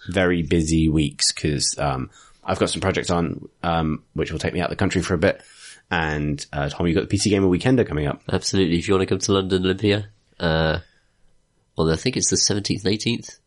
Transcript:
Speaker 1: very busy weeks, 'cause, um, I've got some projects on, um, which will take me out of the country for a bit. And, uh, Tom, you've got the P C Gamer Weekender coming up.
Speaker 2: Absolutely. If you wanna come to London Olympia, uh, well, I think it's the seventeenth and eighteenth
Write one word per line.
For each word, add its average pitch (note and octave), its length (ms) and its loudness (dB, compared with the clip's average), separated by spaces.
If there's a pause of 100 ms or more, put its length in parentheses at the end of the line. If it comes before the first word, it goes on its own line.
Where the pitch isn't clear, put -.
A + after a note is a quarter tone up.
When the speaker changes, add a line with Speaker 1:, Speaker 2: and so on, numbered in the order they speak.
Speaker 1:
very F2+ 340 2
busy D#2+ 460 2
weeks, D2+ 420 0
'cause, - 480 -2
um, C2+ 300 -4 (340)
I've F#2+ 160 -4
got A2 100 2
some D#2+ 120 -4
projects - 280 -2
on, F2 380 0 (160)
um, E2 400 0 (100)
which - 180 -2
will D#2+ 80 -4
take - 140 -2
me F2+ 80 -2
out D#2+ 40 0
of - 60 -2
the - 60 -4
country F#2+ 240 0
for F#2 120 -2
a F2 40 0
bit. F2+ 240 2 (480)
And, D2+ 540 -2 (100)
uh, C#2+ 160 -2
Tom, F2 180 -2
you've D#2+ 80 2
got - 60 2
the - 60 -6
P G#2 100 0
C F#2+ 140 0
Gamer G2 160 4
Weekender A2 400 4
coming D2 200 -2
up. - 140 -6 (100)
Speaker 2:
Absolutely. F#2 480 0
If E2+ 80 -4
you G2 60 4
wanna F#2 140 4
come F#2+ 120 0
to - 140 -2
London F#2+ 320 2
Olympia, G2+ 420 0 (320)
uh, D#2+ 400 0 (1000)
well, D#2+ 140 2
I D#2+ 40 2
think B2+ 220 -4
it's - 120 0
the - 80 0
seventeenth G2+ 480 -2
and A2 80 2
eighteenth A#2 540 -4